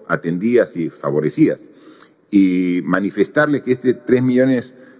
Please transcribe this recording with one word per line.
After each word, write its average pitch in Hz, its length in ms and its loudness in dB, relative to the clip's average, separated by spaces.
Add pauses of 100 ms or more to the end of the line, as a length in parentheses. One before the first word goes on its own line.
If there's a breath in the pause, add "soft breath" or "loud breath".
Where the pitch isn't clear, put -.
atendidas 90 680 -2
y 82 120 -4
favorecidas. 76 800 -2 (600 loud breath)
Y 92 560 2
manifestarles 101 800 -2
que 127 100 -2
este 127 220 0
tres 123 260 0
millones 127 540 0 (260 loud breath)